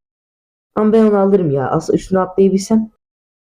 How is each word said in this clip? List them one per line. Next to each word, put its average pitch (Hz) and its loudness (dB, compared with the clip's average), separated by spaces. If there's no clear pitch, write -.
Ama 214 0
ben 226 4
onu 208 2
alırım 196 0
ya. 135 -4
Aslında - -2
üstüne 185 -4
atlayabilsem. 196 0